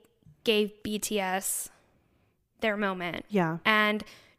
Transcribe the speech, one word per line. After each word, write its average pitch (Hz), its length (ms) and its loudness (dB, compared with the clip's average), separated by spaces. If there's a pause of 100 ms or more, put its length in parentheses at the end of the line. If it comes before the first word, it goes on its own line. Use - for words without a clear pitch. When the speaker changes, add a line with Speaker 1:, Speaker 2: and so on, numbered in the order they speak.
(440)
Speaker 1:
gave 214 400 0
B 214 160 -4
T 208 220 -2
S 190 480 -4 (880)
their 214 160 0
moment. 185 540 -4
Speaker 2:
Yeah. 170 340 2
Speaker 1:
And 214 400 4 (360)